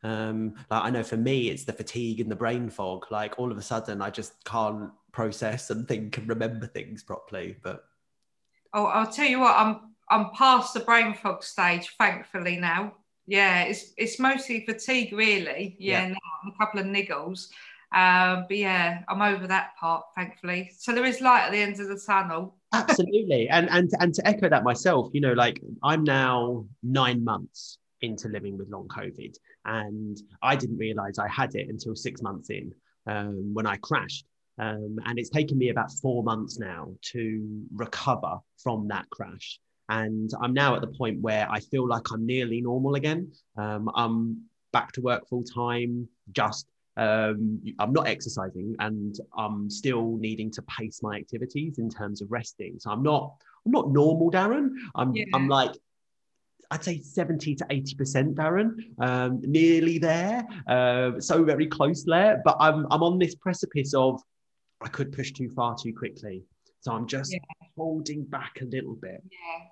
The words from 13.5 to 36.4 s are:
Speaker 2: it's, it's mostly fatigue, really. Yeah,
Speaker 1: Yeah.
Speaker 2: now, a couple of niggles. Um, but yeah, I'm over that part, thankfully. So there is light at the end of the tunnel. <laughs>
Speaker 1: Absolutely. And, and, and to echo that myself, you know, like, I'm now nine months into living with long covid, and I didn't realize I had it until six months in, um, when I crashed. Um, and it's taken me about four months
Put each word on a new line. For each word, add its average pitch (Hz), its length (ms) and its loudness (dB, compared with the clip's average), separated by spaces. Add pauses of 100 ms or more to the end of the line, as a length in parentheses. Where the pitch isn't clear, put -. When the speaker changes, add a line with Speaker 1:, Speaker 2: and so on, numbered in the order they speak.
Speaker 2:
it's, - 340 -6
it's 226 200 -4
mostly 254 480 0
fatigue, 233 460 -2
really. 196 640 0
Yeah, 185 260 0
Speaker 1:
Yeah. 185 40 -2
Speaker 2:
now, 190 480 -10
a - 20 -20
couple 208 220 -2
of 190 60 -2
niggles. 190 640 -4 (440)
Um, 180 540 6
but 196 80 -2
yeah, 180 540 0
I'm 196 120 0
over 196 240 2
that 190 320 0
part, 165 280 -2 (100)
thankfully. 180 640 -6
So - 160 -4
there 247 100 2
is 254 160 0
light 254 220 8
at 170 100 0
the 202 60 0
end 202 240 0
of 196 80 -8
the 196 100 -8
tunnel. 185 640 -2
<laughs> - 100 -8
Speaker 1:
Absolutely. 190 760 4
And, 170 200 6
and, 175 300 4
and 175 140 4
to - 120 0
echo 208 220 4
that 139 160 6
myself, 123 500 4
you 143 60 2
know, 135 140 4
like, 120 260 4 (240)
I'm 151 220 4
now 123 600 2 (160)
nine 123 440 2
months - 520 -6 (220)
into 110 300 -6
living 101 280 -8
with 95 120 -10
long 98 180 -12
covid, 98 480 -12 (300)
and 107 520 -6 (240)
I 135 140 4
didn't 120 220 -4
realize 104 420 -4
I 104 80 -2
had 127 280 -2
it 104 120 -6
until 110 260 -8
six - 280 -10
months 98 280 -8
in, 98 240 -10 (320)
um, 104 480 -6
when 110 140 -2
I 101 80 0
crashed. 107 500 -4 (340)
Um, 107 460 -4
and 117 120 -4
it's 117 120 -6
taken 147 280 0
me 127 120 2
about 117 220 0 (100)
four 123 220 0
months 110 360 -4